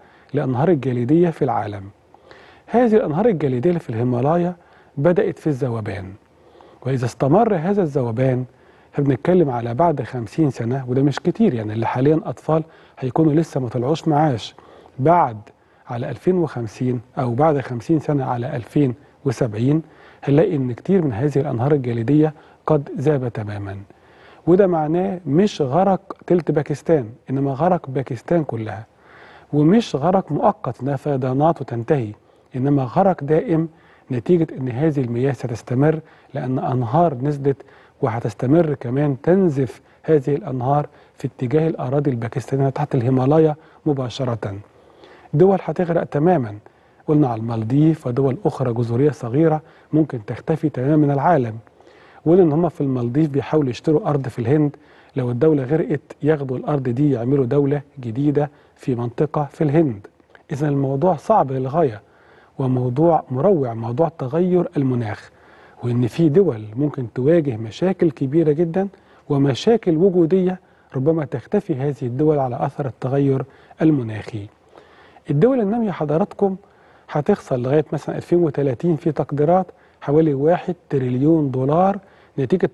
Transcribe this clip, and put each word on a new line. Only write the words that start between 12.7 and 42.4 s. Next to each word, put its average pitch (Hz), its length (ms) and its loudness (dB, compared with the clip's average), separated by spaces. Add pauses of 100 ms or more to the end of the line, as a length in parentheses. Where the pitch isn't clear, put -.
هيكونوا 147 340 2
لسه 156 280 0
ما 131 80 -4
طلعوش 131 400 -2
معاش، 147 460 0 (440)
بعد 139 400 2 (500)
على 123 220 -6
ألفين 175 280 0
وخمسين 123 640 -4 (180)
أو 123 160 -2
بعد 147 260 2
خمسين 123 380 -2
سنة 143 260 -2
على 120 320 -6
ألفين 127 380 0 (300)
وسبعين 127 580 0 (420)
هنلاقي 156 320 4
إن 127 160 -2
كتير 180 320 0
من 139 80 0
هذه 139 240 -2
الأنهار 139 360 0
الجليدية 139 640 2 (320)
قد 151 320 0
ذاب 135 300 0
تمامًا. 101 480 -8 (720)
وده 185 200 6
معناه 175 600 -2
مش 160 360 2
غرق 175 540 0 (100)
تلت 175 240 2
باكستان، 147 580 0 (220)
إنما 135 220 -2
غرق 160 380 0
باكستان 139 540 -4
كلها، 110 420 -8 (640)
ومش 156 440 4
غرق 175 360 0
مؤقت 147 480 -2
إنها 135 160 -4
فيضانات 139 640 0
وتنتهي، 120 520 -2 (440)
إنما 139 280 2
غرق 170 400 0
دائم 160 440 0 (420)
نتيجة 160 360 0 (120)
إن 131 100 -6
هذه 143 320 0
المياه 123 320 -2
ستستمر، 127 680 -2 (340)
لأن 131 240 -4
أنهار 135 560 0
نزلت 139 420 -2 (460)
وهتستمر 131 720 0
كمان 135 480 -2
تنزف 160 580 2 (220)
هذه 147 320 2
الأنهار 143 520 -2 (280)
في - 140 -8
اتجاه 147 400 0
الأراضي 143 420 -2
الباكستانية 123 580 -2